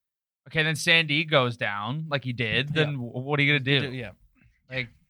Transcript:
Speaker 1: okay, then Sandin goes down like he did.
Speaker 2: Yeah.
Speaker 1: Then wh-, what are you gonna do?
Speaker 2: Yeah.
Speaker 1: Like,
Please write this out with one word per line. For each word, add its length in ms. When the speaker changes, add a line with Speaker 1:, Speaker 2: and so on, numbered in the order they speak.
Speaker 1:
okay, 140
then 120
Sandin 540
goes 280
down 520
like 140
he 100
did. 360
Speaker 2:
Yeah. 160
Speaker 1:
Then 100
wh-, 200
what 240
are 40
you 160
gonna 220
do? 120
Speaker 2:
Yeah. 180
Speaker 1:
Like, 200